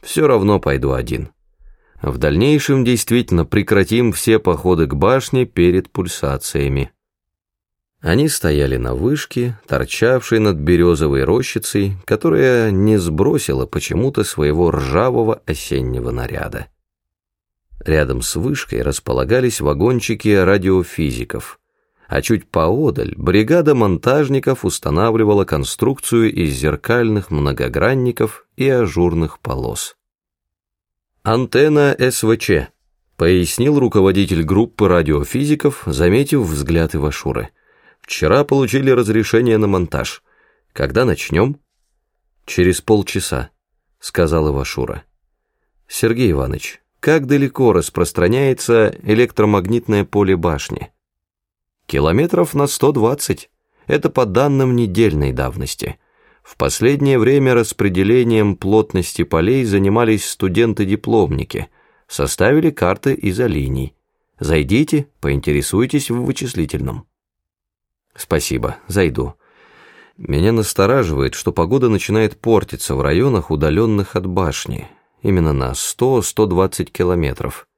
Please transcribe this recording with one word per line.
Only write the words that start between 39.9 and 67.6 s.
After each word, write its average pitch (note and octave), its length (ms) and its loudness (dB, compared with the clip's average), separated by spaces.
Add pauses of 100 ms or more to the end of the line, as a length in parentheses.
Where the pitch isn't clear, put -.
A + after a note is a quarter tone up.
Когда A2 320 0
начнём?» A2 540 0 (840)
«Через F2+ 360 0
полчаса», F#2+ 720 -2 (480)
сказал D#2 500 0
Ивашура. C2+ 540 -6 (840)
«Сергей A2+ 440 0
Иванович, C2 500 -4 (180)
как D3 280 0
далеко C3+ 440 2
распространяется A2 1200 2 (100)
электромагнитное G#2+ 1000 2
поле F#2+ 320 2
башни?» E2 560 -4 (920)
«Километров B2 720 0
на C#3+ 100 2
сто C3+ 260 0
двадцать. B2 600 -2 (340)
Это - 240 0
по B2+ 160 0
данным C3 500 2
недельной F#2 560 0
давности. - 680 -8 (420)
В - 160 -20
последнее C#3 600 2
время C3 340 4
распределением G#2+ 1040 2
плотности F#2+ 680 -2
полей G2+ 400 0
занимались G#2 640 2
студенты-дипломники, G2+ 1400 -2 (380)
составили D3 640 0
карты G2 500 -2
изолиний. D2+ 720 -4 (460)
Зайдите, G#2 680 0 (120)
поинтересуйтесь D2 920 -2
в A#2+ 140 -4
вычислительном». A2 840 -6 (1080)